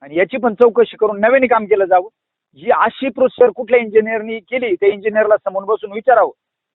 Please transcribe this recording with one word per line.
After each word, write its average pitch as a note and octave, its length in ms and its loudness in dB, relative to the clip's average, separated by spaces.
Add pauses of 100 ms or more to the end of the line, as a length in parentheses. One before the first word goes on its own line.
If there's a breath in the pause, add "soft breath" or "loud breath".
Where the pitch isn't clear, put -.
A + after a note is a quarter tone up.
आणि C#3+ 180 -14
याची G3 180 -2
पण A3+ 180 -2
चौकशी A#3 420 2
करून G#3 240 -2
नव्याने B3+ 260 2
काम A3+ 180 0
केलं G3 200 0
जावं. F#3 240 0 (480)
जी D#3 140 -4
अशी G#3+ 380 -2
प्रोसिजर B3 420 0
कुठल्या A#3+ 300 0
इंजिनिअरनी A3 580 -2
केली, A#3 360 -6
त्या G3+ 140 0
इंजिनिअरला G#3 480 0
समोर G3 280 -6
बसून G#3 280 -4
विचारावं G#3+ 380 2 (440)